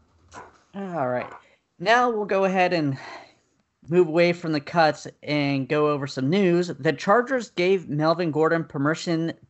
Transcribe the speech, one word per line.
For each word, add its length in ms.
All 320
right. 240
Now 300
we'll 160
go 200
ahead 280
and 240
move 180
away 260
from 180
the 80
cuts 480
and 460
go 200
over 180
some 220
news. 380
The 140
Chargers 580
gave 380
Melvin 420
Gordon 320
permission 720